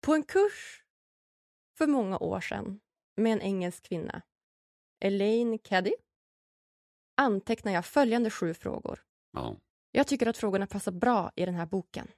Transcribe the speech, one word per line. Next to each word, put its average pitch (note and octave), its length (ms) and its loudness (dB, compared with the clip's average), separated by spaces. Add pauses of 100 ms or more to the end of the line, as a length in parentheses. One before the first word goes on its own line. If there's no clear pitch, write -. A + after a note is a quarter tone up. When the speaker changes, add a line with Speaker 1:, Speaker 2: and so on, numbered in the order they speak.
Speaker 1:
På D4 100 4
en D4+ 80 2
kurs - 600 0 (920)
för D#4 100 2
många A3+ 300 2
år F3+ 240 -2
sedan G3+ 380 -8 (380)
med A3 160 4
en G#3 80 0
engelsk F#3 420 -4
kvinna, - 380 -8 (800)
Elaine G#3+ 580 2
Caddy, G3 340 0 (1200)
antecknar A3 540 0
jag F3 140 0
följande A#3 440 2
sju E3+ 240 -2
frågor. - 500 -8 (280)
Speaker 2:
Ja. A#1+ 240 -6 (360)
Speaker 1:
Jag C#4 160 4
tycker B3 200 2
att A#3 100 -2
frågorna G3 300 0
passar G3+ 240 -6
bra F#3+ 440 2
i - 100 0
den F3+ 100 -4
här E3+ 100 -2
boken. - 420 -6 (100)